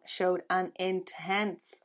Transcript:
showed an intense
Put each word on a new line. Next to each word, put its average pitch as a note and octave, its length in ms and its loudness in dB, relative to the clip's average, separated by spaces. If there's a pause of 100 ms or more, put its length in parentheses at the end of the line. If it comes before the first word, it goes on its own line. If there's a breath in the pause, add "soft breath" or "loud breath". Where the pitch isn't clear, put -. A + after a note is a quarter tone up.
showed F#3 460 2
an F#3 260 2
intense F#3 1080 -2